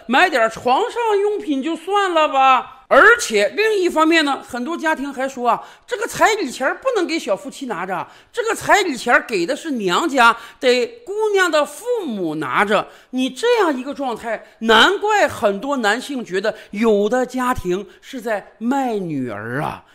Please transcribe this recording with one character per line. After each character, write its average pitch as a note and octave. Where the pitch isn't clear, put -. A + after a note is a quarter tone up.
买 D#4
点 C4+
儿 A3
床 B3
上 A4+
用 G#4
品 C4+
就 D#4+
算 F#4+
了 D#4
吧。” C4
而 F4
且 G#3
另 G#4+
一 F4+
方 D#4
面 D#4+
呢， C4+
很 B3
多 D#4+
家 D#4+
庭 C#4
还 B3+
说 B3+
啊 G#3
，“这 -
个 G#4
彩 F4
礼 F#4
钱 C4
儿 F4+
不 B4+
能 F4+
给 D#4
小 A#3+
夫 F#3+
妻 -
拿 F#3
着， F3+
这 -
个 G#4+
彩 F4+
礼 D#4+
钱 A#3+
儿 D4+
给 F3+
的 A#3+
是 D#4+
娘 A3
家， A#3
得 B3
姑 F#4+
娘 F#4
的 D4+
父 -
母 F#3+
拿 D3+
着。” G3
你 B3+
这 A4+
样 E4
一 B3+
个 C4+
状 C4
态， G#3+
难 A3+
怪 G4+
很 G3+
多 C#4
男 A3+
性 C4
觉 F3
得 G#3
有 G#3
的 B3+
家 B3
庭 F#3+
是 -
在 G#3
卖 B3
女 D3
儿 A2+
啊。 -